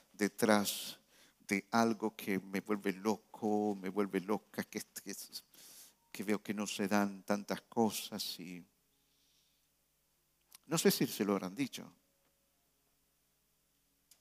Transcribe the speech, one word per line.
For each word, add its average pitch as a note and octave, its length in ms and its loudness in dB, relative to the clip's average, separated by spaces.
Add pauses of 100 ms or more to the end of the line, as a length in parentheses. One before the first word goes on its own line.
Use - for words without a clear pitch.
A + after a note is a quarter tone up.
(140)
detrás G#2 840 2 (420)
de - 320 -2
algo A2+ 440 2
que F#2+ 240 -2
me F#2+ 220 -4
vuelve G2+ 320 -2
loco, G#2 840 -2
me F#2+ 140 -6
vuelve F#2+ 320 0
loca, G2 420 -4
que, - 180 -8 (220)
que, G2 100 -10 (960)
que - 120 -8
veo G2+ 180 2
que A2 120 -4
no G#2 120 -2
se G2+ 220 0
dan G2+ 360 2
tantas G2+ 400 -2
cosas". - 760 -2
Y F2 260 -12 (2000)
no D#3 100 2
sé G3+ 120 8
si F#3 160 4
se - 200 0
lo G2+ 80 4
habrán F#2 200 0
dicho, B2 380 -6 (2250)